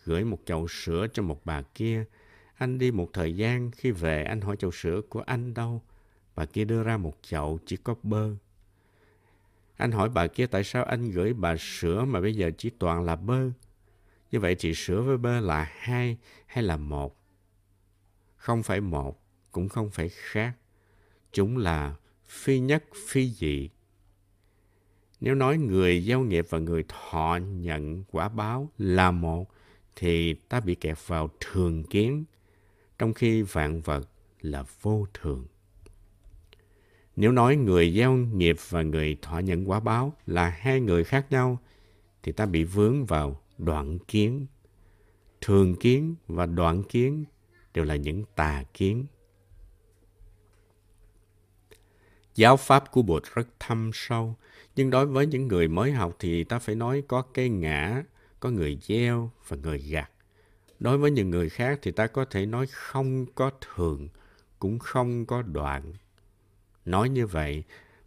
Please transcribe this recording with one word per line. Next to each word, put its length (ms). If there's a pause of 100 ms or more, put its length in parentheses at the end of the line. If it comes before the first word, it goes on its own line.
gửi 200
một 220
chậu 220
sữa 460
cho 100
một 220
bà 160
kia. 440 (500)
Anh 220
đi 140
một 220
thời 220
gian, 360
khi 200
về 320
anh 180
hỏi 140
chậu 160
sữa 380
của 120
anh 320
đâu. 280 (540)
Bà 100
kia 200
đưa 180
ra 140
một 240
chậu 440
chỉ 120
có 260
bơ. 320 (1400)
Anh 140
hỏi 180
bà 180
kia 200
tại 160
sao 200
anh 260
gửi 240
bà 240
sữa 480
mà 160
bây 140
giờ 220
chỉ 120
toàn 340
là 120
bơ. 340 (840)
Như 80
vậy 200
thì 140
sữa 280
với 160
bơ 220
là 380
hai 400 (280)
hay 180
là 140
một? 420 (1160)
Không 280
phải 180
một, 400 (300)
cũng 180
không 200
phải 200
khác. 440 (760)
Chúng 260
là 380 (320)
phi 320
nhất, 240 (240)
phi 220
dị. 400 (1500)
Nếu 140
nói 220
người 440
gieo 200
nghiệp 280
và 100
người 280
thọ 520 (120)
nhận 520
quả 260
báo 480
là 340
một, 400 (440)
thì 380
ta 260
bị 160
kẹt 220 (100)
vào 220 (100)
thường 440
kiến, 400 (760)
trong 160
khi 280
vạn 400
vật 280 (320)
là 220 (180)
vô 320
thường. 320 (1700)
Nếu 160
nói 240
người 360
gieo 220
nghiệp 440 (120)
và 120
người 400
thọ 180
nhận 300
quả 100
báo 340 (120)
là 240
hai 320
người 220
khác 260
nhau, 300 (640)
thì 80
ta 140
bị 180
vướng 420
vào 360 (160)
đoạn 420
kiến. 460 (960)
Thường 340
kiến 400 (120)
và 180
đoạn 380
kiến 420 (480)
đều 120
là 100
những 280 (120)
tà 280 (100)
kiến. 320 (3250)
Giáo 220
pháp 340
của 100
Bụt 220 (100)
rất 140 (120)
thâm 340
sâu, 420 (400)
nhưng 140
đối 160
với 220
những 200
người 200
mới 240
học 280
thì 240
ta 160
phải 160
nói 320
có 140
cái 280
ngã, 540 (360)
có 100
người 320
gieo 500 (160)
và 100
người 220
gặt. 320 (680)
Đối 180
với 140
những 180
người 200
khác 320
thì 100
ta 160
có 180
thể 200
nói 220
không 580 (100)
có 160 (240)
thường, 320 (520)
cũng 200
không 460
có 160
đoạn. 520 (920)
Nói 240
như 180
vậy 360 (440)